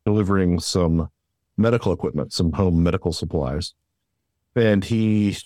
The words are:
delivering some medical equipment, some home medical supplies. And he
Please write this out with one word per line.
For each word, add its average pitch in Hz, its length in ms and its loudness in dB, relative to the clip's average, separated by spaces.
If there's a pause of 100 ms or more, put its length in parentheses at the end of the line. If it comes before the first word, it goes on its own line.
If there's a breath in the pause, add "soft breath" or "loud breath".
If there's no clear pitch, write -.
delivering 95 560 2
some 82 480 0 (480)
medical 110 360 2
equipment, - 420 -6
some 82 180 0
home 87 300 2
medical 85 300 0
supplies. 76 640 -6 (800)
And 104 300 2
he 107 600 0